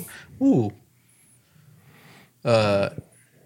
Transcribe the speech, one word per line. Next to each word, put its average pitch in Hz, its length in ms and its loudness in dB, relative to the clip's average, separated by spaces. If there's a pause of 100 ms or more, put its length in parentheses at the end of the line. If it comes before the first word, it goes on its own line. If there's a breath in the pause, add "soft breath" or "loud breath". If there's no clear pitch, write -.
(420 loud breath)
ooh. 156 300 2 (1700 soft breath)
Uh, 104 440 2 (560)